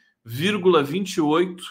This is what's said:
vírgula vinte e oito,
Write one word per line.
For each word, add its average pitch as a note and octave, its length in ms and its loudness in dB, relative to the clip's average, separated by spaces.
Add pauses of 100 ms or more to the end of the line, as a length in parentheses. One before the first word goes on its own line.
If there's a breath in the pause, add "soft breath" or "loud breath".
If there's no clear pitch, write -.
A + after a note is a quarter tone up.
(240 loud breath)
vírgula E3 600 2
vinte F#3 320 -6
e E3+ 40 0
oito, E3+ 500 0